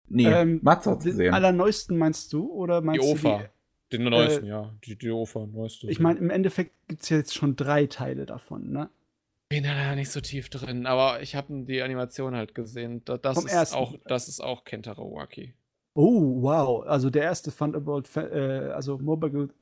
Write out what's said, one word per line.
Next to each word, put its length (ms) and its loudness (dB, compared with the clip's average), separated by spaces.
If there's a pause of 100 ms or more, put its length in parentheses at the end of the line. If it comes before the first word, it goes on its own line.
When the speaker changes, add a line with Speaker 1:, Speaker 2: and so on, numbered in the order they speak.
Speaker 1:
Nee, 180 4
Speaker 2:
Ähm, 360 6
Speaker 1:
Matze 280 6
hat's 140 0
Speaker 2:
den 80 0
Speaker 1:
gesehen. 220 4
Speaker 2:
allerneuesten 600 4
meinst 360 0
du, 200 -2
oder 280 0
Speaker 3:
Die 60 -4
Speaker 2:
meinst 220 2
du 40 4
Speaker 3:
ofa. 260 2 (520)
Speaker 2:
die, 80 -4
Speaker 3:
Den 100 0
neuesten, 360 4
Speaker 2:
äh, 40 -8
Speaker 3:
ja. 260 -8 (100)
Die, 120 -14
die 140 -6
ofa, 360 -4
neueste. 440 -10
Speaker 2:
Ich 100 -2
meine, 200 4
im 100 0
Endeffekt 420 -2 (160)
gibt's 200 -10
ja 80 2
jetzt 180 0
schon 220 0
drei 300 2
Teile 400 -8
davon, 440 -12
ne? 200 -6 (580)
Speaker 3:
Bin 140 -2
da 320 -2
nicht 160 -4
so 100 -6
tief 280 -10
drin, 380 -8
aber 360 2
ich 140 -8
hab 120 -6
die 320 -4
Animation 540 -4
halt 200 -6
gesehen. 500 -10
Da, 120 -4
das 200 0
Speaker 2:
Vom 100 0
Speaker 3:
ist 60 -4
Speaker 2:
ersten. 240 2
Speaker 3:
auch, 180 -2 (100)
das 240 -4
ist 120 -10
auch 240 -6
Kentaro 480 -12
Waki. 420 -14 (400)
Speaker 2:
Oh, 480 6
wow. 420 2
Also 260 2
der 120 4
erste 320 -2
Thunderbolt, 640 -4
äh, 580 -4
also 240 -6
Mobile, 520 -2 (120)